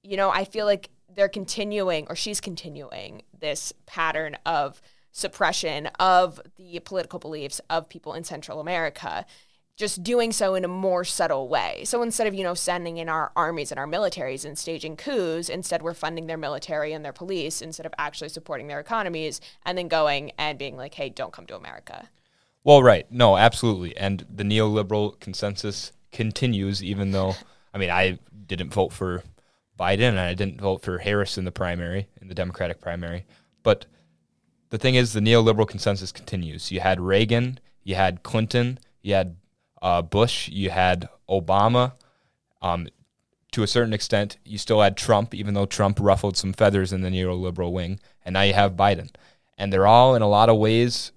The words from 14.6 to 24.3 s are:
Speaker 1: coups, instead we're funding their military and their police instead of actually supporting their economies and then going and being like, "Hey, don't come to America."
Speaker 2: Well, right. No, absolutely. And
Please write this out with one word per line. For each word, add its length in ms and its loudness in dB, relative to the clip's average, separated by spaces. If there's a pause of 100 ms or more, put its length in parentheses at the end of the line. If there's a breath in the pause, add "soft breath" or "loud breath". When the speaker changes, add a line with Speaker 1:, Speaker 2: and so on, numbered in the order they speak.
Speaker 1:
coups, 540 -4
instead 320 -6
we're 100 -6
funding 340 -8
their 120 -8
military 560 -6
and 100 -10
their 80 -10
police 480 -8
instead 240 -14
of 140 -12
actually 320 -8
supporting 380 -12
their 120 -8
economies 600 -6 (260 loud breath)
and 100 -4
then 120 -6
going 500 0
and 200 -6
being 180 -12
like, 180 -14
"Hey, 140 -8
don't 240 -10
come 140 -20
to 100 -16
America." 520 -18 (560)
Speaker 2:
Well, 180 12
right. 280 8
No, 260 6
absolutely. 600 2
And 280 -2 (100)